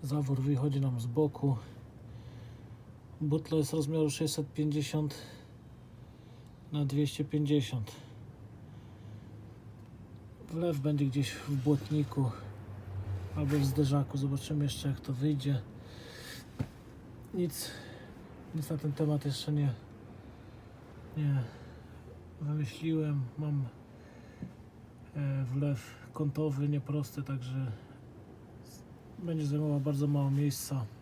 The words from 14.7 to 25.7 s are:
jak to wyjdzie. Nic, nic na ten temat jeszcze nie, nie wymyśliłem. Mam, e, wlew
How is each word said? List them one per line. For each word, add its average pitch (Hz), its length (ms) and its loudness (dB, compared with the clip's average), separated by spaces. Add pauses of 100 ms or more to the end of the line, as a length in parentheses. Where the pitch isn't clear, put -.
jak 131 100 0
to - 140 -4
wyjdzie. 139 480 2 (1700)
Nic, - 380 0 (840)
nic 156 140 -2
na 160 80 2
ten 147 160 2
temat 151 320 4
jeszcze 143 260 0
nie, 143 220 6 (1400)
nie 143 260 4 (1000)
wymyśliłem. 151 840 2 (140)
Mam, 147 280 2 (1500)
e, 139 280 2
wlew 135 520 2 (180)